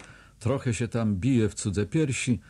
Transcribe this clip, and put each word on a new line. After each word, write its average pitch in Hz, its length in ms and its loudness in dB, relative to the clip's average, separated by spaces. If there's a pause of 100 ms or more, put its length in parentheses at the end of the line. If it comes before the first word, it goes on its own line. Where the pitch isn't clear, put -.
(380)
trochę 123 360 0
się 113 140 -2
tam 110 280 0
bije 113 320 2
w - 60 -8
cudze 101 320 -2
piersi, 139 640 0